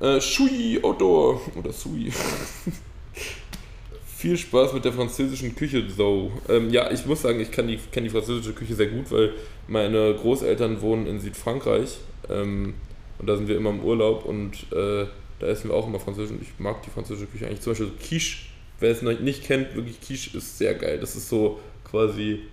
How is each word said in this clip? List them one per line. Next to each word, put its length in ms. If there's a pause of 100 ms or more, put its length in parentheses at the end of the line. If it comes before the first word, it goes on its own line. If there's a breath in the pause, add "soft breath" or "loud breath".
Äh, 200
Shui 640
Outdoor 580 (160)
oder 160
Sui. 440
<laughs> 40 (2000 loud breath)
Viel 200
Spaß 380
mit 100
der 80
französischen 640
Küche, 320
so. 420 (180)
Ähm, 220
ja, 200
ich 160
muss 160
sagen, 180
ich 100
kann 180
die, 100 (120)
kenn 140
die 60
französische 420
Küche 220
sehr 140
gut, 220
weil 220 (340 loud breath)
meine 480
Großeltern 680
wohnen 240
in 140
Südfrankreich. 800 (300)
Ähm, 460 (440)
und 80
da 100
sind 120
wir 80
immer 140
im 100
Urlaub 460
und, 260 (200)
äh, 340 (320)
da 80
essen 240
wir 60
auch 100
immer 140
französisch 320
und 100
ich 60 (100)
mag 240
die 80
französische 380
Küche 180
eigentlich. 160
Zum 100
Beispiel 140
so 60 (140)
Quiche, 300 (420)
wer 120
es 100
noch 180
nicht 260
kennt, 300
wirklich 280
Quiche 340
ist 220
sehr 160
geil. 260
Das 160
ist 140
so 280 (320 loud breath)
quasi 500 (120)